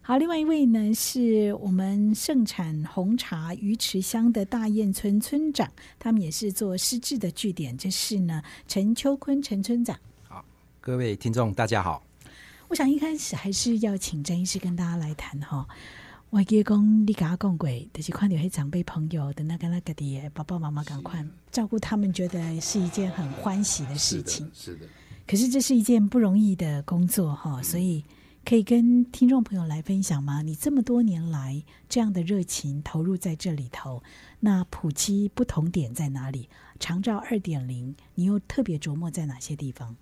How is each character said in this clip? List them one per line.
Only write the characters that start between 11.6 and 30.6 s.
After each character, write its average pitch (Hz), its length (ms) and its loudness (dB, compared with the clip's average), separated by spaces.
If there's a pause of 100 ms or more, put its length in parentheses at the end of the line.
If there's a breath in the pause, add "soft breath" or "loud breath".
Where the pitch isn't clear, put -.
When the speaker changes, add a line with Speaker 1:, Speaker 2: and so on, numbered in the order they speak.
Speaker 2:
家 107 160 2
好。 87 240 -4 (600 loud breath)
Speaker 1:
我 349 80 -4
想 269 160 4
一 294 80 2
开 311 180 -2
始 - 200 -6
还 196 160 -4
是 233 260 0
要 208 180 0
请 165 280 -6
詹 175 160 -2
医 180 40 0
师 190 140 -4
跟 180 160 -2
大 175 80 -2
家 170 140 -2
来 156 180 -4
谈 - 280 -10
哈。 139 220 -6 (640 loud breath)
我 202 140 4
记 214 120 4
得 208 80 6
讲 214 420 6
你 214 60 2
跟 170 160 0
我 175 80 0
讲 185 220 0
过， 147 100 -2 (240)
就 156 100 -10
是 - 80 -6
看 208 160 0
到 190 80 2
那 156 60 0
些 175 80 0
长 143 220 -4
辈 175 140 -2
朋 156 260 -4
友 147 240 -2
的 151 100 -6
那 160 140 -4
个， 170 100 -4
那 175 120 0
个 170 120 -8
的 143 400 -6
爸 160 100 -8
爸 175 160 -4
妈 156 120 -4
妈 147 120 -4
赶 143 200 -8
快 160 200 -8 (280)
照 226 160 -2
顾 220 120 -2
他 - 160 -2
们， 202 160 2
觉 180 160 -2
得 165 320 -4
是 196 220 -2
一 175 80 0
件 190 220 -2
很 156 220 -6
欢 196 300 -2
喜 175 220 -2
的 135 120 -6
事 147 260 -2
情。 - 320 -8
Speaker 3:
是 - 180 -14
的， 82 60 -14
是 80 80 -16
的。 - 40 -20 (360 loud breath)
Speaker 1:
可 196 100 0
是 233 100 4
这 262 140 2
是 254 160 4
一 226 60 6
件 214 260 6
不 247 100 4
容 202 200 6
易 208 180 4
的 147 280 -2
工 175 220 2
作 170 280 2
哈， 139 260 -6
Speaker 3:
嗯。 - 20 -8
Speaker 1:
所 170 160 -2
以 175 240 0 (440 soft breath)
可 233 100 6
以 220 60 6
跟 240 480 6
听 - 180 6
众 254 160 6
朋 196 140 -4
友 170 80 -2
来 156 160 -2
分 196 200 0
享 147 200 0
吗？ 143 180 0
你 156 140 -4
这 294 180 0